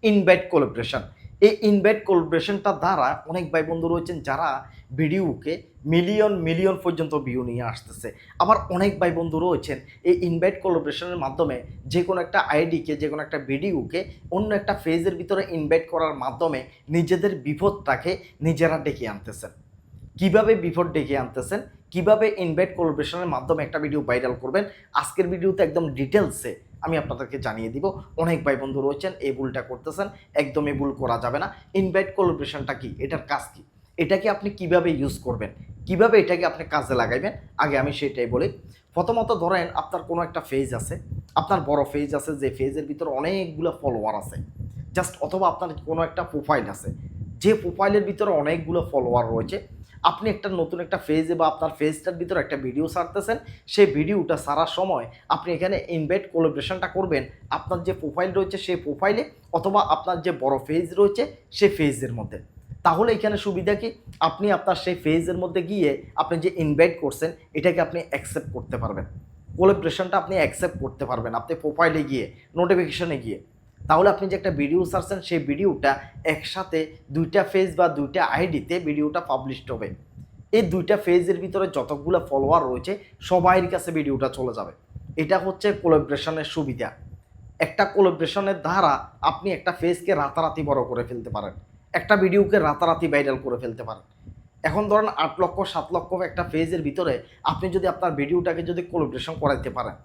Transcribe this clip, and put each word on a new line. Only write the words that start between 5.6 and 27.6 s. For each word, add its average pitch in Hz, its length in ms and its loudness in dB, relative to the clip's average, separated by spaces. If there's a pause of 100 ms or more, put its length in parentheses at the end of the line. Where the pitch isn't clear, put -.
মিলিয়ন 208 400 4 (140)
মিলিয়ন 185 360 2
পর্যন্ত 165 300 -2 (120)
ভিউ 127 240 -4
নিয়ে 120 220 -6
আসতেছে। - 360 -12 (320)
আবার 202 180 6 (180)
অনেক 190 160 2 (100)
ভাই 175 180 4
বন্ধু 165 200 -2
রয়েছেন 160 380 0 (320)
এই 180 60 10 (120)
ইনভাইট 170 360 2
কোলাবোরেশনের 170 600 -2
মাধ্যমে 135 340 0 (360)
যে 175 140 4
কোনো 185 180 0
একটা 196 140 0 (140)
আইডিকে, 160 480 2
যে 156 100 -2
কোনো 151 140 -6
একটা 151 140 -6 (100)
ভিডিওকে 151 500 -2 (360)
অন্য 214 140 0 (100)
একটা 202 140 -2 (100)
পেজের 170 360 2
ভিতরে 190 220 0 (160)
ইনভাইট 160 360 2
করার 160 200 0 (100)
মাধ্যমে 139 360 0 (360)
নিজেদের 180 380 2 (120)
বিপদটাকে 160 680 0 (340)
নিজেরা 160 400 4
ডেকে 131 280 -4
আনতেছেন। 101 400 -14 (680)
কিভাবে 208 340 6 (120)
বিপদ 170 300 0
ডেকে 143 280 0
আনতেছেন, 127 360 -6 (340)
কিভাবে 214 320 4 (180)
ইনভাইট 175 340 0
কোলাবোরেশনের 165 580 -2
মাধ্যমে 131 280 0
একটা 156 200 -4
ভিডিও 151 260 -2
ভাইরাল 123 320 0
করবেন, 143 220 -2 (380)
আজকের 180 320 0
ভিডিওতে 190 300 0
একদম 165 220 0 (120)
ডিটেলসে 139 540 0 (340)
আমি 160 160 0
আপনাদেরকে 131 440 -8
জানিয়ে 113 300 -4